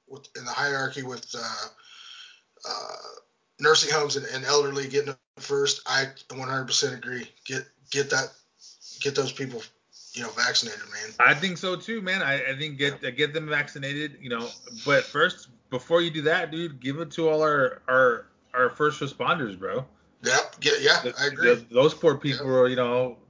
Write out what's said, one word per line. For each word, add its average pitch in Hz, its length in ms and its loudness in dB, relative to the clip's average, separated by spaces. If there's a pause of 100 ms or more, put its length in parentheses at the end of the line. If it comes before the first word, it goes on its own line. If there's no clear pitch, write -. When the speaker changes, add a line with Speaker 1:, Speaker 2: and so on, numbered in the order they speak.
Speaker 1:
with, 131 200 -20 (100)
in 131 80 -14
the - 60 -8
hierarchy 135 520 -4
with, 127 220 -10 (120)
uh, 113 300 -8 (1000)
uh, - 260 -10 (640)
nursing 147 340 4
homes 143 240 0
and, 131 160 -6
and 131 120 -6
elderly 139 420 2
getting 139 220 -2
it 131 80 -10 (200)
first. 139 480 -2
I 131 220 0 (280)
one 127 140 -8
hundred 131 160 -4
percent 127 300 0
agree. 120 320 -10 (180)
Get, 135 180 -6 (280)
get 139 180 0
that, 127 220 -2 (680)
get 143 160 -2
those 135 160 0
people, 123 300 -8 (520)
you 123 100 -8
know, 113 60 -8
vaccinated, 117 520 -2 (100)
man. - 280 -12
Speaker 2:
I 131 140 8
think 170 240 -2
so 185 180 -2
too, 220 260 -8
man. 185 200 -2
I, 139 300 0
I 135 60 -6
think 147 200 -8
get, 143 240 -2
Speaker 1:
Yeah. 135 80 -4
Speaker 2:
uh, - 20 -8
get 147 220 0
them 156 140 -4
vaccinated, 143 760 -6
you 131 80 -14
know. 117 200 -4 (360)
But 139 200 6
first, 170 420 0 (220)
before 165 320 2
you 170 100 0
do 156 120 -4
that, 160 280 2
dude, 160 300 -8
give 139 180 -4
it 165 120 -8
to 160 180 2
all 156 120 2
our, 147 460 2
our, 127 380 4 (280)
our 127 160 4
first 147 300 0
responders, 139 580 -2
bro. 95 280 -6 (380)
Speaker 1:
Yep. - 360 0
Get, 147 220 2
yeah, 139 200 4
Speaker 2:
Th-, 123 180 -4
Speaker 1:
I 139 80 2
agree. 120 280 4
Speaker 2:
th-, - 140 -12
those 135 240 4
poor 151 240 4
people 139 300 -2
Speaker 1:
Yep. 131 80 2
Speaker 2:
are, 127 120 8
you 127 80 0
know 123 420 0 (120)